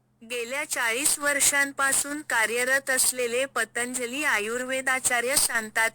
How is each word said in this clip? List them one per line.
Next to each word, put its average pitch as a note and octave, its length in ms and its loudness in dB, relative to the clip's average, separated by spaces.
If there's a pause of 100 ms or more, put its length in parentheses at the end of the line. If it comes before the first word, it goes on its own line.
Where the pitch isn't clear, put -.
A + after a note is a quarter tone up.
(300)
गेल्या B3 400 -6
चाळीस C4 500 0
वर्षांपासून C#4+ 1000 2
कार्यरत B3 680 0
असलेले B3+ 560 2
पतंजली B3 800 -4
आयुर्वेदाचार्य B3+ 1120 0
सांगतात A3+ 600 0